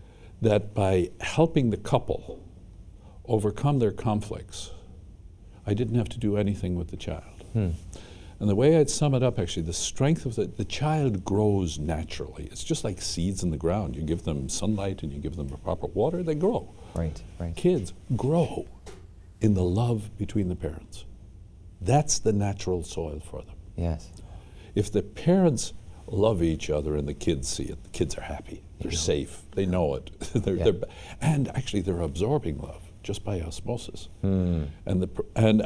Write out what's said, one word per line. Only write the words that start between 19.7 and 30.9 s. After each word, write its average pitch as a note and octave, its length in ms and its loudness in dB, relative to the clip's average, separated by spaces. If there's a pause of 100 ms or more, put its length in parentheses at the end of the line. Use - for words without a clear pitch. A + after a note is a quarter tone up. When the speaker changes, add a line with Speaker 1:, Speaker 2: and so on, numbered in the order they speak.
Speaker 1:
between G2+ 320 0
the F2 60 -2
parents. - 500 -8 (760)
That's C3+ 380 4
the A2+ 140 4
natural F#2+ 500 0
soil D#2 360 -6
for - 220 -10
them. - 140 -16 (200)
Speaker 2:
Yes. E2+ 340 -2 (680)
Speaker 1:
If - 160 2
the G#2 100 4
parents E3+ 720 2 (320)
love G2 380 4
each D#2+ 260 2
other D2+ 260 0
and D2 120 0
the D2+ 80 -4
kids C#2 320 0
see - 160 -4
it, D2 200 -8
the - 60 -18
kids - 280 -2
are - 40 -8
happy. - 420 -10 (160)
They're - 120 -4
Speaker 2:
Yeah. D#2+ 60 -2
Speaker 1:
safe. - 440 0 (140)
They G2 100 2
know F2 300 2
it. - 240 -10
<laughs> - 140 -8
They're, G2+ 220 2
Speaker 2:
Yeah. F2+ 100 0
Speaker 1:
they're G#2 80 8
ba-, - 140 -4 (340)